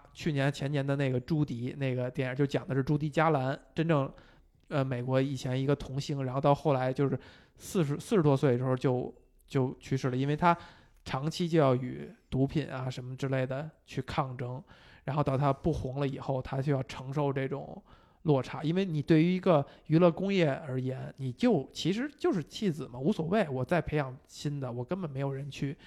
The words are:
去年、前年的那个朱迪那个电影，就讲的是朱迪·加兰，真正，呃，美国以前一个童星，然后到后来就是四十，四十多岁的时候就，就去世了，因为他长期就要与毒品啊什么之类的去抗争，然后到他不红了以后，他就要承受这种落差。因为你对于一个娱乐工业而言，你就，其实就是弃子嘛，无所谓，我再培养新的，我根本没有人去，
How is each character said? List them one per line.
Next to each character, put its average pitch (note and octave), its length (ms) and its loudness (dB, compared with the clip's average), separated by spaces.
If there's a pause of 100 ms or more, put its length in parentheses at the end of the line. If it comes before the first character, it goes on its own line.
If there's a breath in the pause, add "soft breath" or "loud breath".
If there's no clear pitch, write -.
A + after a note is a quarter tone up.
(140)
去 - 180 -4
年、 C#3 180 2
前 C#3+ 200 -4
年 C#3 160 0
的 C#3 100 0
那 C#3 140 0
个 B2+ 100 0
朱 D3+ 240 0
迪 B2+ 320 -4
那 C3+ 180 -2
个 B2 160 -2
电 B2+ 200 -4
影， B2+ 60 -6
就 C#3+ 100 4
讲 C#3+ 200 -2
的 C3 80 -4
是 C3+ 80 2
朱 D3 140 2
迪· D3 160 -2
加 D#3+ 180 4
兰， C3+ 280 0 (160)
真 E3 140 0
正， C#3 220 2 (580 soft breath)
呃， C#3+ 160 0
美 B2 180 -4
国 C3 180 2
以 C#3 160 0
前 C3 240 -2
一 C3+ 60 0
个 C#3+ 80 4
童 C3+ 260 -4
星， C#3 240 -4
然 B2+ 100 -4
后 C#3 60 -2
到 C#3+ 140 6
后 C#3+ 180 2
来 C3 200 0
就 C#3 160 2
是 C#3 100 0 (380 loud breath)
四 - 280 -2
十， C#3+ 140 -2
四 - 180 -2
十 F3 60 6
多 D3 140 6
岁 C3+ 160 4
的 B2 60 2
时 B2+ 60 -2
候 C3 120 2
就， B2+ 360 0 (340)
就 C3 340 0
去 - 160 -2
世 C3 140 -2
了， B2+ 60 -2
因 C3+ 120 0
为 D3+ 80 0
他 E3+ 200 4 (480 loud breath)
长 C#3+ 260 -4
期 F3 180 -2
就 E3 100 4
要 C3 160 6
与 C3 340 -4 (220)
毒 C3+ 160 2
品 C#3+ 220 -2
啊 C3 200 -6
什 B2+ 140 -8
么 B2+ 140 -10
之 C3+ 120 -4
类 C3 180 0
的 C#3 220 -8 (160)
去 - 180 -8
抗 C3 340 -4
争， B2 260 -8 (420 soft breath)
然 C3+ 120 -6
后 D3 60 2
到 C3+ 140 0
他 C#3 160 2
不 D3+ 200 0
红 C3+ 280 -4
了 C#3+ 60 2
以 C3+ 120 -4
后， C3 240 -2
他 C#3 180 -4
就 C#3+ 120 0
要 C3 120 0
承 C3 280 -10
受 C#3+ 200 0
这 C3+ 140 -2
种 C#3 340 -10 (420 soft breath)
落 C#3 200 4
差。 - 220 -8
因 D#3+ 100 0
为 G3 100 0
你 D#3 160 -2
对 D#3 220 6
于 F3 120 4
一 F#3 40 0
个 E3 260 4 (220 loud breath)
娱 D#3 140 4
乐 F3+ 100 8
工 G3 240 -2
业 E3 160 4
而 C3+ 300 -4
言， C3 380 -6
你 C3+ 120 -4
就， E3 420 2
其 - 200 -2
实 C4 260 -4
就 E4+ 140 2
是 E3+ 100 0
弃 G3 300 -2
子 C#3+ 160 -8
嘛， A#2+ 100 -12
无 D3+ 140 2
所 D#3+ 140 -2
谓， F#3 220 0
我 B2+ 160 -2
再 F3 160 2
培 - 160 -4
养 C3 200 -2 (100)
新 D3 320 -6
的， B2+ 140 -6
我 B2 120 -6
根 F#3 160 -4
本 E3+ 80 -6
没 C3+ 120 -6
有 C#3 120 -2
人 C#3 160 -8
去， C#3+ 280 -6 (100)